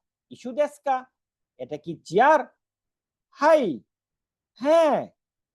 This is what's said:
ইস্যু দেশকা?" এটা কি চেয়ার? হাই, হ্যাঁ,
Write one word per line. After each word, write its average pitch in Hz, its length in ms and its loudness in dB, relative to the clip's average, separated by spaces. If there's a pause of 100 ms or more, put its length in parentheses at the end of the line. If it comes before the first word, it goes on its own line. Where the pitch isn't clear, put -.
(300)
ইস্যু - 220 -18
দেশকা?" 269 540 -4 (520)
এটা 127 200 -12
কি 170 140 -14 (140)
চেয়ার? 262 340 2 (920)
হাই, 285 500 0 (800)
হ্যাঁ, 277 480 0 (480)